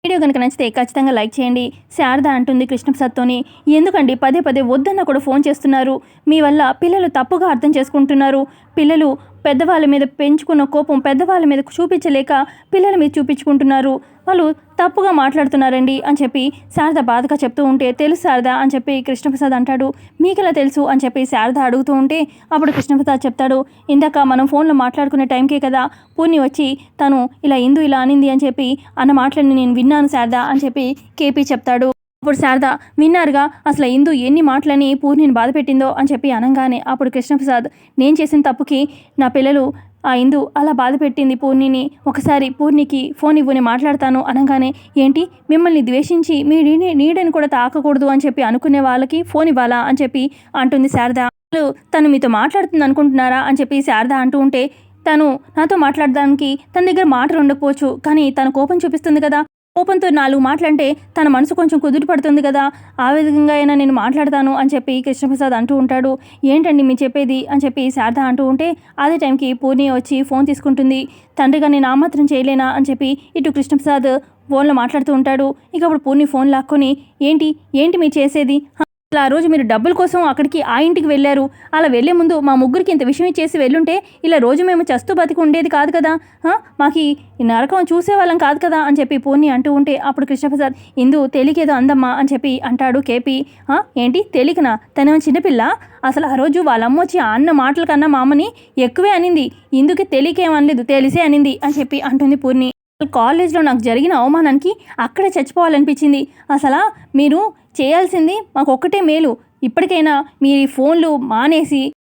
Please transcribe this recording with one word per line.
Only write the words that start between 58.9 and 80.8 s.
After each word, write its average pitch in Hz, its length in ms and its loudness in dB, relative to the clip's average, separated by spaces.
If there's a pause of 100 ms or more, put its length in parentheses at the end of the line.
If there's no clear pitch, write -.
కదా, 294 220 0 (340)
కోపంతో 370 320 0
నాలుగు 277 320 2
మాటలంటే 302 440 0 (280)
తన 311 160 2
మనసు 277 260 2
కొంచెం 330 240 0
కుదుట 294 260 0
పడుతుంది 294 380 0
కదా, 277 200 0 (380)
ఆ 247 100 2
విధంగా 302 440 2
అయినా 285 200 2
నేను 277 180 2
మాట్లాడతాను" 269 600 0
అని 277 200 0
చెప్పి 262 280 -4
కృష్ణప్రసాద్ 269 500 -2
అంటూ 240 240 -2
ఉంటాడు. 262 360 0 (320)
"ఏంటండి 294 380 2
మీరు 262 200 0
చెప్పేది?" 269 440 -2
అని 277 180 -2
చెప్పి 262 260 -4
శారద 269 280 -2
అంటూ 262 300 0
ఉంటే, 269 200 0 (300)
అదే 302 180 0
టైంకి 269 360 -2
పూర్ణి 269 380 0
వచ్చి 262 320 -4
ఫోన్ 269 240 0
తీసుకుంటుంది. 269 540 0 (380)
"తండ్రిగా 294 300 2
నేను 277 200 2
ఆ 262 60 0
మాత్రం 294 300 2
చేయలేనా?" 262 440 0
అని 277 220 -2
చెప్పి 262 200 -4 (260)
ఇటు 302 140 -2
కృష్ణప్రసాద్ 277 600 0 (380)
ఫోన్లో 277 260 2
మాట్లాడుతూ 262 400 -2
ఉంటాడు. 269 400 0 (200)
ఇక 330 100 0
అప్పుడు 311 220 -2
పూర్ణి 285 180 2
ఫోన్ 277 260 0
లాక్కొని, 269 400 0 (320)
"ఏంటి, 311 280 0 (240)
ఏంటి 339 240 2
మీరు 311 200 0
చేసేది? 285 400 0 (540)
అసలు 294 80 0
ఆ 269 80 2
రోజు 330 200 0
మీరు 311 140 2
డబ్బుల 226 300 0
కోసం 359 320 0
అక్కడికి 285 380 -2
ఆ - 160 -2
ఇంటికి 320 280 2